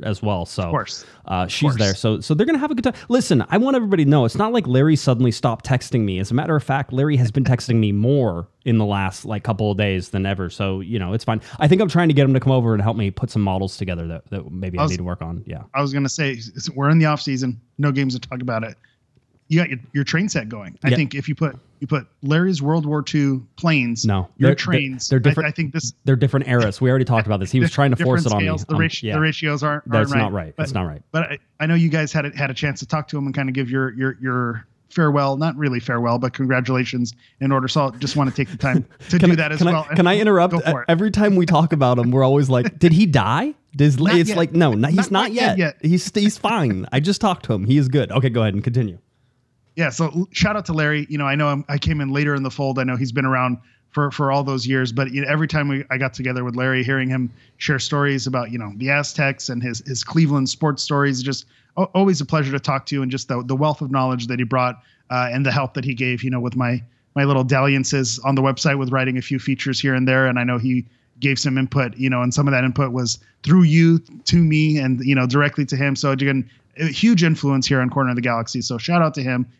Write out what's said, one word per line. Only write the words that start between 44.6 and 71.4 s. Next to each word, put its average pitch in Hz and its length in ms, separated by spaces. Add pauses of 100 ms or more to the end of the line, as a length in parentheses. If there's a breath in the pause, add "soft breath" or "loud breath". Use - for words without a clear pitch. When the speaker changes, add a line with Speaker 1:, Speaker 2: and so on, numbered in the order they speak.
Speaker 1:
no, 110 160
he's 165 80
Speaker 2:
Not 196 160
Speaker 1:
not 202 140
Speaker 2:
quite 220 120
dead 240 200
Speaker 1:
yet. 160 220
Speaker 2:
yet. 151 80
Speaker 1:
He's, 175 240
he's 208 240
fine. 131 540
I 131 80
just 185 220
talked 190 240
to - 80
him. 98 120
He 131 140
is 135 100
good." 131 220
Okay, 131 180
go 117 140
ahead 104 120
and 104 100
continue. 117 340 (760)
Speaker 2:
Yeah. 160 140
So 165 160
l-, 160 260
shout 208 240
out 202 100
to 175 60
Larry. 151 360
You 151 100
know, 143 80
I 139 100
know 151 100
I'm, 143 220
I 143 100
came 151 220
in 135 120
later 147 220
in 135 80
the 131 80
fold. 135 300
I - 20
know 127 140
he's 120 160
been 135 120
around 127 340 (320 soft breath)
for, 143 200
for 139 220
all 143 100
those 131 240
years, 131 240
but, 127 220
you 139 100
know, 139 80
every 156 160
time 147 220
we, 139 200
I 131 100
got 131 140
together 127 300
with 123 140
Larry, 127 260
hearing 131 260
him 127 220 (280 soft breath)
share 143 200
stories 139 480
about, 123 240
you 120 80
know, 107 180
the 127 140
Aztecs 143 580
and 120 140
his, 120 240
his 131 160
Cleveland 143 460
sports 147 340
stories, 139 400
just 135 240 (380 soft breath)
a-, 185 100
always 185 260
a 147 60
pleasure 139 260
to 139 80
talk 135 260
to - 80
you, 139 80
and 127 80
just 131 180
the, 123 160
the 131 120
wealth 147 240
of 139 100
knowledge 127 380
that 123 100
he 127 60
brought, 123 320 (340 soft breath)
uh, 123 220
and 135 120
the 127 80
help 131 220
that 139 100
he 135 100
gave, 123 280
you 131 80
know, 127 100
with 123 160
my, 123 260 (320)
my 139 100
little 139 200
dalliances 135 760
on 139 140
the 135 80
website 135 360
with 131 140
writing 127 260
a 123 40
few 135 160
features 131 420
here 135 140
and 127 120
there. 131 200
And 127 120
I 120 60
know 123 140
he 123 280 (320 soft breath)
gave 135 200
some 131 200